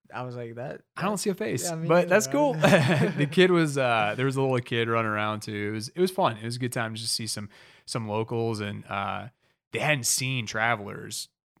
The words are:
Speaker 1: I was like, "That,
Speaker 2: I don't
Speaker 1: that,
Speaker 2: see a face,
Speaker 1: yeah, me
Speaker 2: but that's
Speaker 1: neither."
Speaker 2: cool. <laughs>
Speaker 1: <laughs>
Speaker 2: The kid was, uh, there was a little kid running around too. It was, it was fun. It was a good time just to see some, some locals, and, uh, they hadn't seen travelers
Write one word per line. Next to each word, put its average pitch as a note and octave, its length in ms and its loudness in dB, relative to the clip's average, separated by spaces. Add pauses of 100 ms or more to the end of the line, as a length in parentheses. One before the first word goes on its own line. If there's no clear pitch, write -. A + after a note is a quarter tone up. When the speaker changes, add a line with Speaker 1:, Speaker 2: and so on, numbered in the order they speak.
(140)
Speaker 1:
I A#2+ 100 -8
was B2 140 -10
like, A#2 180 -10
"That, C3+ 280 -10 (120)
Speaker 2:
I - 60 -8
don't G3+ 140 0
Speaker 1:
that, - 20 -4
Speaker 2:
see G3+ 140 -2
a F3+ 40 -2
face, F#3 340 -2
Speaker 1:
yeah, E3 60 -4
me D#3+ 140 -4
Speaker 2:
but F3 180 6
that's F3+ 200 4
Speaker 1:
neither." - 100 0
Speaker 2:
cool. D4 160 2
<laughs> D#3 580 4
Speaker 1:
<laughs> - 60 -6
Speaker 2:
The D3 120 2
kid F#3 220 6
was, D#3+ 260 4
uh, A2+ 380 2
there B2+ 100 0
was C3+ 120 0
a C3+ 40 2
little C3 200 2
kid A#2 260 0
running A2+ 240 2
around G#2+ 300 -2
too. G#2 260 -4
It G#2 60 -2
was, A2 160 -6
it - 100 -8
was F#3 120 4
fun. C#3+ 260 0
It A2 80 -10
was A#2+ 100 -4
a B2+ 40 -10
good B2 120 -2
time A2+ 240 -4
just A2 140 -6
to - 40 -2
see A2+ 140 -4
some, G#2 220 -8 (360)
some A#2 220 -6
locals, A2+ 540 -2
and, G#2 260 -6
uh, G2 400 -4 (460)
they A2+ 60 -4
hadn't C3+ 260 0
seen B2+ 400 -2
travelers G#2+ 800 -4 (320)